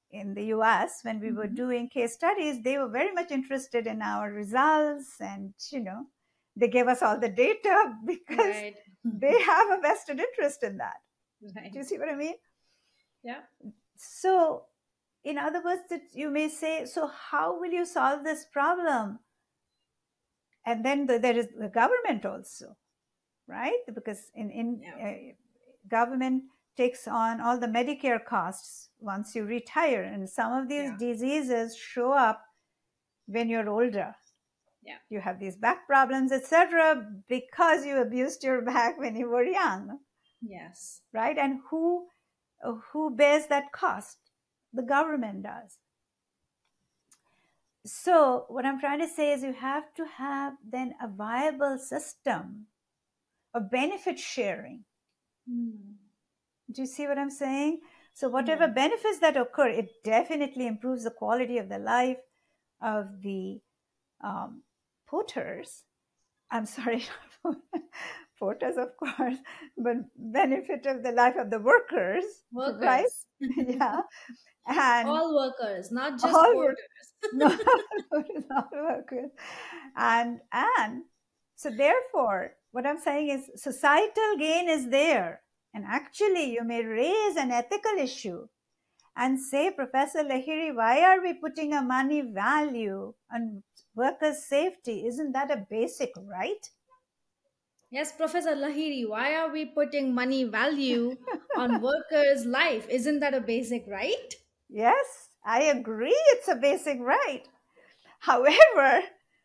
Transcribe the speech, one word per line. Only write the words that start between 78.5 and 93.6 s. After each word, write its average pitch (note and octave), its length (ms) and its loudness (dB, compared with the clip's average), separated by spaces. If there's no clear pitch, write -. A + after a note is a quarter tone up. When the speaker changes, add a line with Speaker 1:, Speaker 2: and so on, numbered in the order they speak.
Speaker 1:
all C#4+ 220 -2
workers. C#4+ 580 -6
And, A#3 460 0
and B3+ 520 0
so D4 160 -8
therefore, C4+ 840 2
what B3 140 -4
I'm D4 140 -2
saying D4 300 -2
is C4+ 260 -6
societal G4+ 800 2
gain D#4+ 320 0
is C4+ 200 0
there. C4+ 520 2
And G#3 140 -10
actually, D4+ 640 0
you A#3 100 -4
may A#3 220 -2
raise D#4+ 500 0
an C#4 140 0
ethical F#4+ 480 -2
issue B3 500 -6
and C4 240 0
say, C#4+ 320 0
"Professor C#4+ 520 -2
Lahiri, C#4+ 520 -4
why A#3 280 4
are F#4 180 8
we F4 120 -2
putting D4+ 400 -6
a C#4+ 80 2
money C4+ 400 0
value A3+ 920 -2
on A3+ 300 -6